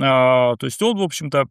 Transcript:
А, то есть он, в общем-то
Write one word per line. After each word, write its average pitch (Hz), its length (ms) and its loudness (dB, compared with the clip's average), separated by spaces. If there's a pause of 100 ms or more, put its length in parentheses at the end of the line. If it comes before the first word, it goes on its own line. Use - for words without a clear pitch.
А, 127 560 2
то - 100 -8
есть 127 160 -8
он, 220 160 0
в 196 40 -4
общем-то 147 480 -4